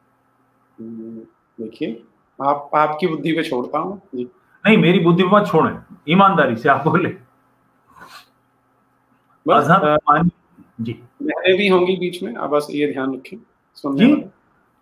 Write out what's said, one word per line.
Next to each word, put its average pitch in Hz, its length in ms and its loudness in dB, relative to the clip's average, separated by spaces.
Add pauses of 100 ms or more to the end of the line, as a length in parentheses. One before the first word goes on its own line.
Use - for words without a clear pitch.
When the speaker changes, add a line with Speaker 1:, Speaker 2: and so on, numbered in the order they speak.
(800)
Speaker 1:
हम्म, 113 400 -16 (440)
देखिए, - 400 -10 (380)
आप, 143 340 -2
आपकी 151 320 0
बुद्धि 160 240 -6
पे 156 120 -2
छोड़ता 127 340 -6
हूँ। 185 240 -8 (140)
जी। 123 80 -8 (420)
Speaker 2:
नहीं, 214 120 6
मेरी 175 220 4
बुद्धि 175 240 4
पे 202 120 4
मत 202 120 4
छोड़ें, 151 300 0 (320)
ईमानदारी 165 460 4
से 143 140 0
आप 135 180 0
बोले। 151 300 0 (2250)
Speaker 1:
बस, 175 160 4
Speaker 2:
अजहर 156 240 2
Speaker 1:
अ, 151 80 2
Speaker 2:
उस्मानी, 156 340 0 (520)
जी। 117 120 -8 (280)
Speaker 1:
बहनें 180 360 0
भी 202 100 0
होंगी 185 280 2
बीच 175 280 -6
में, 226 120 -10
आप 156 140 -8
बस 147 200 -2
ये 143 240 -4
ध्यान 131 200 -6
रखें, 131 240 -16 (380)
सुनने 143 300 2
Speaker 2:
जी। 294 80 6
Speaker 1:
वाले। - 120 -2 (560)